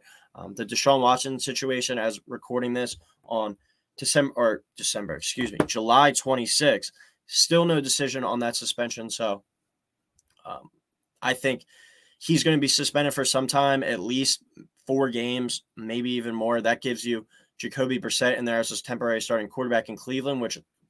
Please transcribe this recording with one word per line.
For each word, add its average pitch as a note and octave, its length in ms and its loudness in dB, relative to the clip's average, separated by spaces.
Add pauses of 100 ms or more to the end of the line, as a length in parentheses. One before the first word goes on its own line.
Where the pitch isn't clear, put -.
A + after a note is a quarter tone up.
(360)
Um, F#2 200 -14
the A2+ 100 -6
Deshaun C3 360 4
Watson B2 360 4
situation, B2+ 600 -2
as A2 280 -2
recording B2 460 -4
this B2 220 -4 (300)
on G#2+ 320 -4 (400)
December, C#3 400 2
or A#2 260 2 (140)
December, G2 380 -4
excuse A2 360 -4
me, G#2 60 -6 (100)
July A#2+ 440 4
twenty-sixth, B2+ 800 0 (360)
still - 380 4
no D#3+ 160 4
decision C3 420 -2
on A#2 160 0
that A#2 160 -2
suspension. A2+ 540 -4
So, G#2 340 -4 (1000)
um, - 240 -14 (520)
I B2+ 120 0
think B2+ 320 -2 (540)
he's D#3+ 240 2
gonna D#3 140 4
be C#3 120 2
suspended C#3+ 440 2
for C3+ 120 0
some C3 220 0
time, C#3 360 4
at G2 160 -2
least B2+ 440 0 (440)
four C3+ 220 2
games, A#2+ 540 -4 (120)
maybe A#2 360 -6
even A#2 240 -4
more. A2+ 260 0
That A2+ 200 2
gives B2 220 -4
you A#2 220 -2 (320)
Jacoby B2+ 420 -2
Brissett A#2+ 380 0
in A#2+ 80 -4
there A#2 140 2
as A2+ 100 -2
his G#2+ 120 -6
temporary A#2 400 -2
starting G#2+ 280 -2
quarterback A#2 400 -2
in G#2+ 80 -10
Cleveland, C3 420 -4
which A2+ 180 -4 (320)